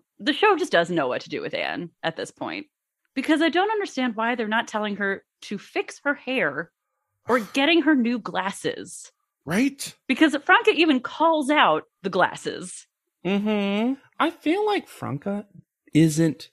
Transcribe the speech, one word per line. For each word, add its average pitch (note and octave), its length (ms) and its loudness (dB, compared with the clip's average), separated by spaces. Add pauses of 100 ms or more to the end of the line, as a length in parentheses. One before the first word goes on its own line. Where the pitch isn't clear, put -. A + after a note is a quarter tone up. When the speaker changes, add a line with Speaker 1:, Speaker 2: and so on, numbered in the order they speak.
(200)
Speaker 1:
the G#3 120 -2
show G4+ 240 4
just D#4 160 -4
doesn't E3+ 220 2
know D3 140 0
what - 140 -4
to - 80 -18
do D3 100 -6
with - 140 -8
Anne F2 360 -4 (140)
at D#3+ 120 -2
this - 140 -8
point. G2 360 -10 (500)
Because C#4+ 260 0
I E4 60 2
don't F#4 240 0
understand C4 420 -4
why A3 220 -2
they're A3 100 -4
not A3+ 220 -2
telling G#3+ 280 -4
her G3 280 -4 (180)
to G3+ 160 -10
fix - 460 -8
her C#4+ 100 0
hair E3+ 560 -4 (580)
or B3 120 4
Speaker 2:
<sighs> G3+ 120 -12
Speaker 1:
getting D#4 300 4
her D4 140 4
new A#3+ 240 0
glasses. F3+ 920 -8 (360)
Speaker 2:
Right? B3 460 -2 (140)
Speaker 1:
Because D4 380 4
Franca G#4+ 280 4
even C#4+ 280 4
calls D4+ 500 0
out A3+ 340 4 (180)
the F#3 80 -4
glasses. - 760 -4 (400)
Speaker 3:
Mm-hmm. G#3 680 0 (260)
I D4+ 100 2
feel E4+ 360 -2
like G4+ 200 -2
Franca G3 600 -8 (460)
isn't D#3 600 2